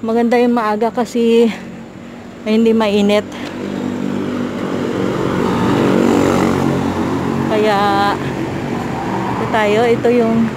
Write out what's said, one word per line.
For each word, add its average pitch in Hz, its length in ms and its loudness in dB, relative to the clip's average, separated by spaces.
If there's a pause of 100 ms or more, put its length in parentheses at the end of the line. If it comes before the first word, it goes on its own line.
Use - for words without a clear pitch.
maganda 233 320 2
yung 240 160 4
maaga 220 400 0
kasi 233 560 4 (960)
hindi 226 320 4
mainit. 208 480 2 (4000)
Kaya, 202 640 2 (1200)
ito - 160 -4
tayo, 214 300 2 (100)
ito 233 240 2
yung 226 320 2 (120)